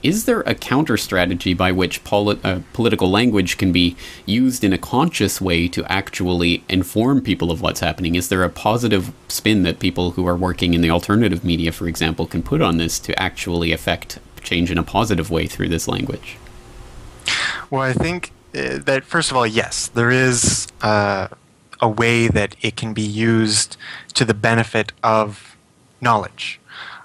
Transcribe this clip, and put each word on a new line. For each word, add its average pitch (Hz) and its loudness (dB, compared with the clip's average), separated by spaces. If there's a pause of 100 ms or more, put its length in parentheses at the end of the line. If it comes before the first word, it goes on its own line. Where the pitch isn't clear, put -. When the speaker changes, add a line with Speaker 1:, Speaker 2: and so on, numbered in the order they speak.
Speaker 1:
Is 190 0
there 233 2
a 107 -2
counter 131 0
strategy 90 0
by 92 2
which 90 0
poli-, 104 0
uh, 92 0 (140)
political 110 2
language 104 2
can 95 2
be 87 4 (300)
used 127 2
in 95 4
a 87 0
conscious 127 0
way 87 2
to - -4
actually 90 0
inform 110 2
people 85 0
of 80 -4
what's 85 -2
happening? 87 -2
Is 90 0
there 92 2
a 87 2
positive 107 0 (160)
spin 107 2
that 85 0
people 90 -2
who 90 -2
are 87 2
working 90 0
in 85 4
the 82 4
alternative 90 2
media, 82 0
for - -6
example, 80 -2
can 85 -6
put 151 -2
on 85 2
this 82 -2
to - -4
actually 85 -2
affect - -4 (220)
change 87 -2
in 80 0
a 85 0
positive 98 -2
way 82 -2
through 90 -6
this 82 -4
language? - -8 (1300)
Speaker 2:
Well, 135 -2
I 131 0
think, 170 -2 (240)
uh, 139 -4
that, 135 0
first - -2
of 131 0
all, 120 4
yes, - -2
there 117 2
is, 127 2 (140)
uh, 101 0 (540)
a 120 2
way 117 2
that 101 0
it 110 -4
can 110 -6
be 110 -4
used 110 0 (360)
to 127 2
the 110 2
benefit 113 2 (120)
of 110 0 (460)
knowledge, - -2 (460)